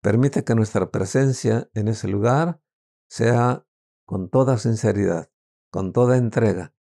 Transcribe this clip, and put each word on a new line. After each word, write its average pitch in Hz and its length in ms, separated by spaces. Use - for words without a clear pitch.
Permite 117 420
que 117 120
nuestra 110 360
presencia 123 800
en 107 140
ese 110 200
lugar 127 540
sea 120 560
con 92 240
toda 131 280
sinceridad, 101 720
con 95 220
toda 123 240
entrega 107 640